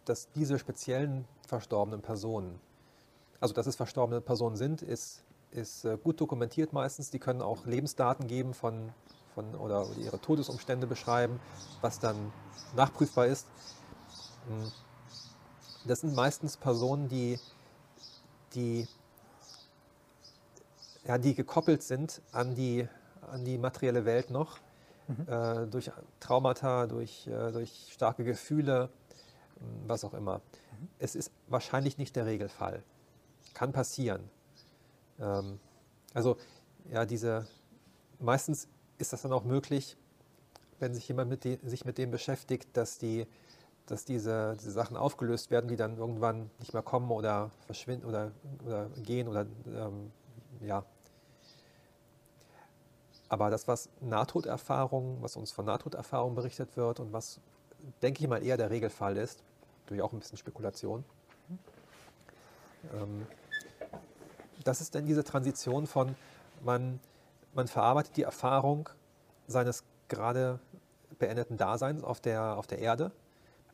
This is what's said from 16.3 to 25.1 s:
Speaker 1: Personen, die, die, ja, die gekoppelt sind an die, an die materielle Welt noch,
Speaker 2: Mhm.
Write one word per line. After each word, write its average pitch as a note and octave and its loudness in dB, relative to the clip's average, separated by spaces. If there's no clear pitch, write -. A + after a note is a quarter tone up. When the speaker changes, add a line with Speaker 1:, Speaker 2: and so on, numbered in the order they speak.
Speaker 1:
Personen, C3 2
die, B2 0
die, A#2 0
ja, B2 4
die C3 6
gekoppelt D#3 4
sind C3+ -4
an B2 0
die, A#2+ 2
an B2+ -8
die B2+ -2
materielle B2 2
Welt A#2 4
noch, C3+ -2
Speaker 2:
Mhm. C#3+ -4